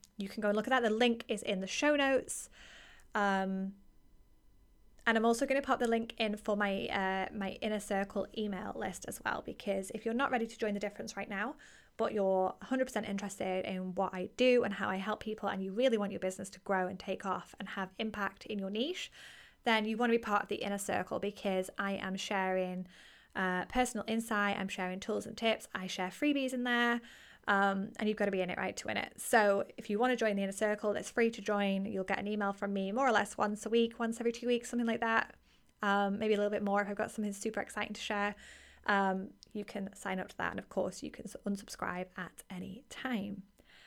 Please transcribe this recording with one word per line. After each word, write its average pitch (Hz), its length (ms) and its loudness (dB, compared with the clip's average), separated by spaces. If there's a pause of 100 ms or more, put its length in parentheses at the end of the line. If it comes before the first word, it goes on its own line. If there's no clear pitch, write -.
(160)
you 196 120 -6
can - 120 -8
go 208 80 2
and 208 80 4
look 214 100 2
at 240 40 -2
that. 254 120 6
The 226 80 4
link 233 360 4
is 208 160 -2
in 190 180 -2
the 190 60 -2
show 294 300 2
notes. - 520 0 (680)
Um, 190 560 2 (1300)
and 226 120 4
I'm 220 60 4
also 233 200 4
gonna 269 160 2
pop 269 200 0
the 233 80 2
link 226 300 0
in 214 180 0
for 208 200 -2
my, 202 300 0
uh, 190 500 -2
my 196 240 -4
Inner 214 200 -2
Circle 196 480 -2 (100)
email 202 380 -4
list 220 320 -6
as - 160 -10
well, - 200 0
because 196 460 -4
if 220 140 -8
you're 226 100 -2
not 247 160 0
ready 233 160 0
to 226 100 -12
join 208 180 -2
the 202 60 -4
difference 208 360 -6
right 196 120 -6
now, 214 280 -4 (400)
but 226 160 0
you're 190 500 4
a - 20 -10
hundred 262 220 0
percent 220 220 -4
interested 190 560 -4
in 185 320 -4
what 190 180 0
I 185 220 -6
do 247 280 8
and 208 80 -2
how 196 160 -2
I 190 80 0
help 196 240 -2
people, 214 280 -6
and 190 140 -2
you 190 100 -4
really 233 260 4
want 202 140 -2
your 190 80 -6
business 185 300 -4
to - 100 -18
grow 185 260 2
and 185 120 -6
take 190 280 -6
off 185 320 -4
and 196 120 -10
have 185 280 -6
impact 214 480 -6
in 214 120 -4
your 190 120 -4
niche, 277 420 -4 (520)
then 220 200 4
you 220 120 -2
wanna 233 160 2
be 233 60 6
part 220 260 2
of - 40 -10
the - 80 -2
Inner 202 220 -2
Circle, 190 400 -2
because 190 580 -2
I 196 160 -2
am 190 240 -4
sharing, 185 680 0 (500)
uh, 185 280 2
personal 247 420 0
insight, 214 520 0
I'm 196 100 -2
sharing 185 320 -4
tools 208 260 -2
and 214 100 -10
tips, 220 380 0
I 185 120 -4
share 185 220 -2
freebies 277 460 0
in 247 100 -2
there, 240 360 2 (460)
um, 196 520 4
and 214 100 2
you've 214 80 2
gotta 208 140 2
be 190 100 0
in 180 80 0
it, - 80 -4
right, 190 180 -2
to - 120 -10
win 208 100 -2
it. - 220 -4
So 202 460 6 (120)
if - 140 -8
you 208 80 2
wanna 247 180 4
join 220 180 2
the 196 80 0
Inner 196 80 -2
Circle, 208 420 0
it's 190 180 -4
free 233 200 4
to 226 120 -6
join. 202 420 2
You'll 196 180 -2
get 190 160 0
an 196 80 -4
email 208 280 0
from 202 180 -4
me 196 180 0
more 254 160 2
or 240 60 6
less 202 240 2
once 208 300 -2
a - 20 -4
week, 233 300 4
once 226 200 -2
every 233 140 6
two 233 140 -8
weeks, 240 240 2
something 240 160 0
like 226 140 0
that. 226 340 2 (480)
Um, 202 360 4
maybe 214 140 4
a 202 60 6
little 208 120 2
bit 202 120 0
more 202 180 4
if 196 80 0
I've 208 80 -4
got - 140 0
something 208 240 -2
super 214 260 -4
exciting 208 320 -6
to - 80 -8
share. 208 340 0 (520)
Um, 196 420 4 (240)
you 208 100 -4
can 196 320 -8
sign 190 260 -4
up - 80 -8
to - 100 -20
that, - 140 -2
and 202 60 -8
of - 120 -12
course 190 320 -2
you - 80 -8
can - 160 -12
s-, - 100 -12 (100)
unsubscribe 196 600 -4 (100)
at - 340 -12
any 190 380 -10
time. 202 540 -6 (440)